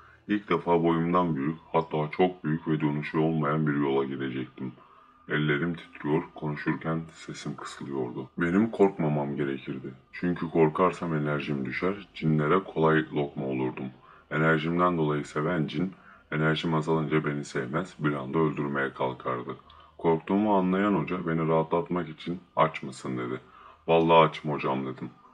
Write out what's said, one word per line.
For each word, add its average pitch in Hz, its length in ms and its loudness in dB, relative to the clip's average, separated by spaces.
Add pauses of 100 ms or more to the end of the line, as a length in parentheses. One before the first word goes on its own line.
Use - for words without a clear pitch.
(280)
İlk 104 200 -2
defa 85 340 2
boyumdan 85 540 2
büyük, 76 200 -2 (160)
hatta - 380 0
çok 92 340 2
büyük 78 240 -2
ve 78 120 2
dönüşü 76 380 -2
olmayan 78 480 2
bir 73 80 0
yola 69 300 2
girecektim. 65 680 -8 (560)
Ellerim 76 460 0
titriyor, - 480 -2 (120)
konuşurken 80 680 -4 (120)
sesim - 440 -10
kısılıyordu. - 840 -8
Benim 92 320 2
korkmamam 76 680 0
gerekirdi. 67 580 -6 (180)
Çünkü 85 380 -2
korkarsam 82 640 2
enerjim 73 500 -2
düşer, 90 500 -4
cinlere 78 440 2
kolay 80 540 2
lokma 73 340 -2
olurdum. 65 400 -4 (440)
Enerjimden 82 680 2
dolayı 76 260 0
seven 78 420 -2
cin, 85 260 -2 (400)
enerjim 78 420 0
azalınca 78 500 0
beni 73 200 -4
sevmez, 67 540 -6
bir 76 140 0
anda 69 260 -4
öldürmeye 71 540 0
kalkardı. 64 640 -6 (420)
Korktuğumu 98 580 2
anlayan 95 380 4
hoca 85 320 -2
beni 82 220 0
rahatlatmak 85 600 0
için, 85 320 -8 (160)
"Aç - 260 0
mısın?" 65 360 -8
dedi. 62 220 -6 (460)
"Vallahi 82 420 8
açım 78 220 -6
hocam." 69 360 -2
dedim. 65 240 -8 (240)